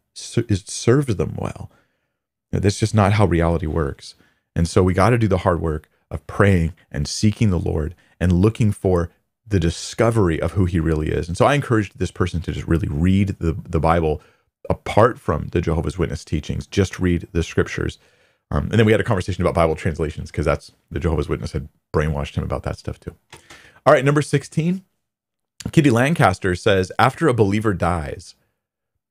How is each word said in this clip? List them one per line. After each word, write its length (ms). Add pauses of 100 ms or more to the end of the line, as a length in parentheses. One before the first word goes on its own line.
(140)
ser-, 360
it 200
serves 460
them 220
well. 320 (840)
You 60
know, 40
that's 180
just 160
not 180
how 120
reality 420
works. 480 (400)
And 120
so 140
we 120
gotta 240
do 100
the 120
hard 220
work 280 (200)
of 180
praying 460 (160)
and 180
seeking 420
the 100
Lord 340 (260)
and 120
looking 400
for 400 (340)
the 140
discovery 840
of 120
who 120
he 140
really 300
is. 180
And 100
so 80
I 80
encouraged 460
this 120
person 300
to 120
just 140
really 200
read 520
the, 140 (140)
the 120
Bible 420 (480)
apart 500
from 300
the 120
Jehovah's 360
Witness 280
teachings, 420
just 320
read 340
the 100
scriptures. 560 (500)
Um, 140
and 160
then 60
we 80
had 80
a 40
conversation 380
about 100
Bible 220
translations 560
'cause 140
that's, 260 (180)
the 100
Jehovah's 300
Witness 220
had 160 (260)
brainwashed 420
him 80
about 200
that 140
stuff 220
too. 160 (720)
All 80
right, 120
number 160
sixteen. 600 (880)
Kitty 180
Lancaster 640
says, 440
"After 280
a 60
believer 400
dies, 640 (760)